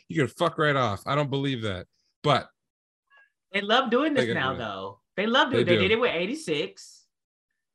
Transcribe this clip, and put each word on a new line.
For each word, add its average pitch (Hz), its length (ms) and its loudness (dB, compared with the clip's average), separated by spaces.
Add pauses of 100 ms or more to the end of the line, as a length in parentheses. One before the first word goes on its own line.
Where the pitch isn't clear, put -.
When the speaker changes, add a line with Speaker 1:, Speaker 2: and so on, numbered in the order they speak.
Speaker 1:
you 170 80 -10 (100)
can - 80 -4
fuck 165 240 -2
right 151 200 2
off. 110 280 0
I 123 80 -2
don't 143 160 0
believe 135 340 -4
that. 95 240 -6 (360)
But 143 240 2 (1040)
Speaker 2:
They 196 80 -2
love 226 320 2
doing 294 220 2
this 277 100 2
Speaker 1:
they 117 40 0
can 113 80 -2
Speaker 2:
now, 135 160 0
Speaker 1:
do - 40 -6
it. - 40 -8
Speaker 2:
though. 98 400 -8 (180)
They 202 100 -2
love 262 240 4
doing - 140 2
Speaker 1:
They 175 80 2
Speaker 2:
it. - 20 6
They 170 80 4
Speaker 1:
do. 190 60 2
Speaker 2:
did - 20 0
it 226 80 2
with 160 160 0
eighty-six. 185 880 -6 (720)